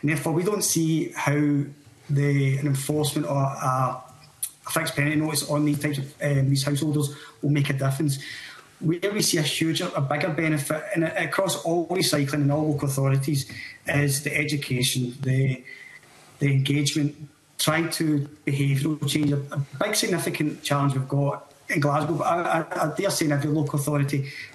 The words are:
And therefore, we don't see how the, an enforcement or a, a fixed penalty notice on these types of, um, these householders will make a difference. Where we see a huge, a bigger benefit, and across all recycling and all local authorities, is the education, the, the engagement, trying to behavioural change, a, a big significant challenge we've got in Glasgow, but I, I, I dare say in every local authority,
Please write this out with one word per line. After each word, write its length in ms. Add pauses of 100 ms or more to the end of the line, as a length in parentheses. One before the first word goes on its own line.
And 80
therefore, 220
we 100
don't 200
see 500
how 520 (460)
the, 480
an 80
enforcement 600
or 160
a, 600 (640)
a 40
fixed 240
penalty 220
notice 320
on 160
these 160
types 180
of, 240
um, 280
these 140
householders 500 (260)
will 100
make 200
a 20
difference. 500 (580)
Where 320
we 100
see 160
a 40
huge, 380
a 200
bigger 280
benefit, 560 (100)
and 100
across 600
all 240
recycling 460
and 180
all 200
local 160
authorities, 600 (360)
is 360
the 140
education, 840
the, 400 (800)
the 120
engagement, 640 (480)
trying 240
to 400 (180)
behavioural 640
change, 240
a, 60 (120)
a 80 (240)
big 140
significant 680
challenge 300
we've 160
got 420 (200)
in 100
Glasgow, 320
but 120
I, 360
I, 240
I 100
dare 140
say 160
in 80
every 160
local 320
authority, 500 (240)